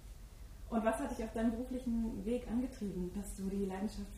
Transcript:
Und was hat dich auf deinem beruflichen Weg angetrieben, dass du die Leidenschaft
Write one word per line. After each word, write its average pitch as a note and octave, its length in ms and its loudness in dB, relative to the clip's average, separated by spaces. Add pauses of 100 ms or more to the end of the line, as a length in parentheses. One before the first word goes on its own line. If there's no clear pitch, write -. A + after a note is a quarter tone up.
(680)
Und A3 160 2
was A3 120 6
hat C#4 140 0
dich A#3 140 -2
auf A3 80 -4
deinem A#3 200 4
beruflichen A3+ 760 0
Weg A#3+ 220 2
angetrieben, G#3 640 0
dass G3 200 -2
du G3 140 -2
die G3 160 2
Leidenschaft G3 540 -2